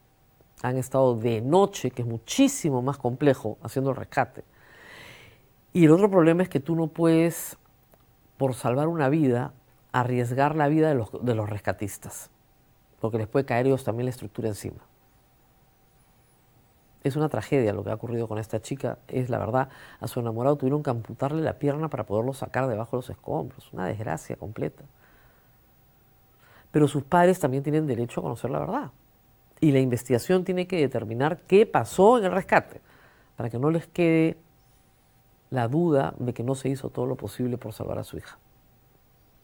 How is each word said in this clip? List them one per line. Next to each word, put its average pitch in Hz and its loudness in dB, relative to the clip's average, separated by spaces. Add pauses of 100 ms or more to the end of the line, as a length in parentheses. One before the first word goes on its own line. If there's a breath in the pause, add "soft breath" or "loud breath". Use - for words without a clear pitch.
(640)
Han 127 -2
estado 131 2
de 110 -2
noche, 175 2
que - -8
es 117 -4
muchísimo 139 0
más 131 -2
complejo, 127 0
haciendo 135 -4
el 127 -4
rescate. - -4 (1300 loud breath)
Y 175 6
el 151 10
otro 196 6
problema 170 6
es 180 -2
que 156 0
tú 165 -2
no 160 0
puedes, 165 2 (760)
por 131 0
salvar 127 0
una 160 0
vida, 139 0 (380)
arriesgar 127 0
la 147 4
vida 156 4
de 147 2
los, 113 -2 (120)
de 120 0
los 107 -2
rescatistas, - -8 (680)
porque 110 -2
les 107 -6
puede 139 -2
caer 123 0
a - 4
ellos 131 0
también 120 -4
la - -4
estructura 110 -8
encima. - -8 (2250)
Es 135 -2
una 151 0
tragedia 113 0
lo 101 -4
que 104 -6
ha - -4
ocurrido 117 -6
con 107 -6
esta 110 -6
chica, 131 -8
es 127 -4
la 117 -2
verdad. 117 -2 (320 loud breath)
A 120 -6
su - -6
enamorado 120 0
tuvieron 147 0
que 143 -4
amputarle 131 -4
la 127 -2
pierna 143 -2
para 147 -6
poderlo 113 -2
sacar 135 -4
debajo 117 -4
de - -
los 123 -10
escombros. - -10
Una - -6
desgracia 104 -8
completa. 143 -10 (1900 soft breath)
Pero 147 4
sus 139 -4
padres 180 4
también 139 -2
tienen 151 0
derecho 123 -4
a - -4
conocer 120 -6
la 151 -4
verdad. 240 -6 (720)
Y 160 6
la 135 6
investigación 131 0
tiene 180 -4
que 190 -6
determinar 127 -2 (100)
qué 202 8
pasó 196 4
en 208 0
el 180 -2
rescate, - 0 (560 soft breath)
para 117 -6
que 117 -6
no 143 2
les 165 -2
quede 165 2 (1120)
la 120 -2
duda 156 2
de 123 -4
que 117 -6
no 127 -2
se 131 -6
hizo 131 -4
todo 123 -4
lo 131 -4
posible 120 -6
por 110 -12
salvar - -8
a - -6
su - -14
hija. - -18 (1080)